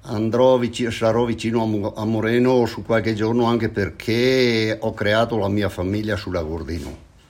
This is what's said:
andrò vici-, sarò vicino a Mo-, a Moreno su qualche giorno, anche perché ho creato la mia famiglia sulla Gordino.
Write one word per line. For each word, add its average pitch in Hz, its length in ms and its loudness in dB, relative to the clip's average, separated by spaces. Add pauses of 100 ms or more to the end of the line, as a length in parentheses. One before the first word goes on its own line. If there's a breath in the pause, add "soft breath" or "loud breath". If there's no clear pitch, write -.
andrò 120 540 2
vici-, 120 320 -2
sarò 113 360 2
vicino 113 380 -2
a - 20 0
Mo-, 104 280 -2
a 110 120 -6
Moreno 117 600 4
su 113 160 -8
qualche 113 320 0
giorno, 110 300 0
anche 117 240 2
perché 113 1120 0
ho 110 140 -4
creato 110 440 0
la 98 120 0
mia 101 180 0
famiglia 101 480 -2
sulla 90 280 -6
Gordino. 80 640 -8 (220)